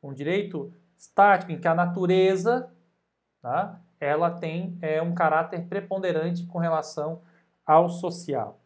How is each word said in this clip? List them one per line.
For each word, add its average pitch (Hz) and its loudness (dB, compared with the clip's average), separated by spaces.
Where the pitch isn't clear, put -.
Um 139 -12
direito 151 -4
estático 190 4
em 156 -8
que - -2
a 165 4
natureza, 185 2
tá, 156 -4
ela 156 0
tem, 170 -8
é, 156 -2
um 170 -4
caráter 170 0
preponderante 175 -4
com - -10
relação 165 -4
ao 165 8
social 170 -6